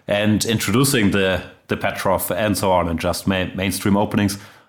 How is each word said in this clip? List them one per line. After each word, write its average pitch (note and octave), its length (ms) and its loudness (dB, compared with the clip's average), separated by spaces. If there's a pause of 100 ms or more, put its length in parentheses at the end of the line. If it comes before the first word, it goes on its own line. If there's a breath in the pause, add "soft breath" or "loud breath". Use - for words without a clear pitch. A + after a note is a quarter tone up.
and G#2 380 2
introducing A2+ 680 2
the, F#2+ 320 2 (240)
the G2+ 100 -2
Petrov G2 540 -2
and G2 260 0
so G2 140 0
on F2 160 2
and E2 120 -2
just F2 280 -4
ma-, F#2+ 280 0
mainstream G2 420 0
openings. G2+ 400 0 (320 loud breath)